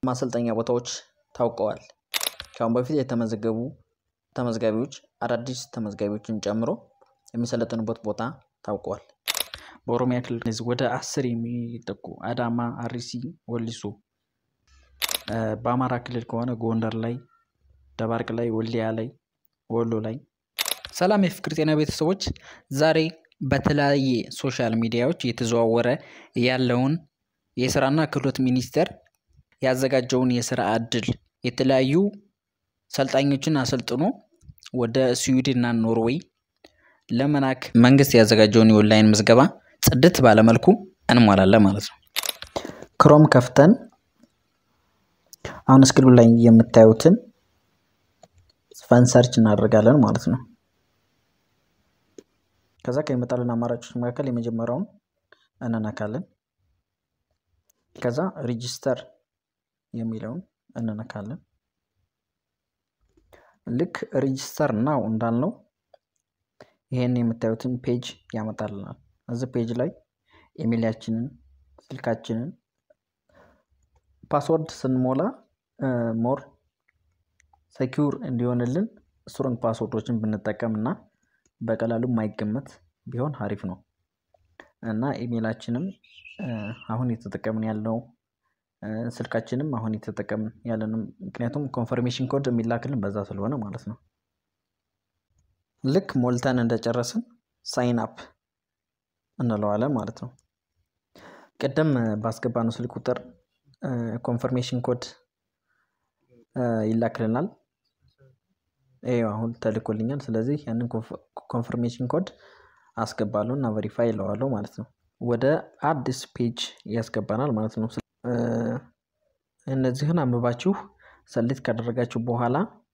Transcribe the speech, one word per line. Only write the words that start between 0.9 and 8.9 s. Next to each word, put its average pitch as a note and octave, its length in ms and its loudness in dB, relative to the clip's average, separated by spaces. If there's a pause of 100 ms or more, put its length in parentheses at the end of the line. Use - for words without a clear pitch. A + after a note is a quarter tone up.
ታውቀዋል። A2 460 -4 (680)
ከአሁን A#2 220 -4
በፊት B2+ 240 -2
የተመዘገቡ A2+ 640 -4 (800)
ተመዝጋቢዎች፣ A#2 560 -4 (280)
አዳዲስ B2+ 400 -6 (100)
ተመዝጋቢዎችን G#2+ 720 -8
ጨምሮ A2 300 -4 (600)
የሚሰለጥኑበት A2+ 720 -6
ቦታ G#2 180 -8 (420)
ታውቀዋል። G2+ 400 -8 (760)